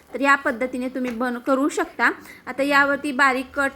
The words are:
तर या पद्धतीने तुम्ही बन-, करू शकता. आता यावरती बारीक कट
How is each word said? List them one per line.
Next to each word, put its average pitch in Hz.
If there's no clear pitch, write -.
तर 240
या 277
पद्धतीने 254
तुम्ही 254
बन-, 240
करू 269
शकता. 320
आता 269
यावरती 285
बारीक 262
कट 269